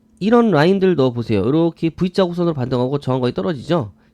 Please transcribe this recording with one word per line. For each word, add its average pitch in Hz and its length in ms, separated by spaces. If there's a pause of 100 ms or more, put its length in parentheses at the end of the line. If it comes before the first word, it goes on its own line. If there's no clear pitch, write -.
(200)
이런 226 300
라인들도 170 640
보세요. 113 320
이렇게 165 460
V자 185 340
곡선으로 175 300
반등하고 127 440
저항거리 127 340
떨어지죠? 151 600 (220)